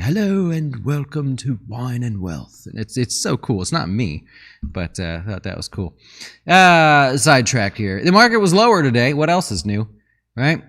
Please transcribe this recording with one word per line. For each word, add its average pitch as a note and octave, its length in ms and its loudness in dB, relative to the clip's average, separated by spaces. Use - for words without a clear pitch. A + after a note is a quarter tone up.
Hello G3 480 0
and D3+ 340 -6
welcome C#3+ 540 -4
to B2+ 300 -6
Wine A#2+ 340 -8
and A2+ 200 -6
Wealth. F2 440 -12
And - 140 -14
it's, A2 180 -8
it's B2 180 -4
so C#3 220 -4
cool. G#2+ 240 -4
It's F2+ 100 -6
not E3 160 -4
me, F2+ 380 -4
but, - 360 -8
uh, E2 240 -6
I G2 60 -10
thought G2 140 -8
that F#2+ 120 -10
was - 120 -12
cool. - 280 -8
Uh, D#3 720 6
sidetrack B2+ 600 2
here. G2+ 260 -4
The D#3+ 80 2
market A3+ 280 6
was G3 120 2
lower G#3 300 4
today. B2+ 320 2
What D3+ 160 0
else F3 220 0
is F2+ 120 -4
new, G#2 240 -2
right? C#3+ 340 0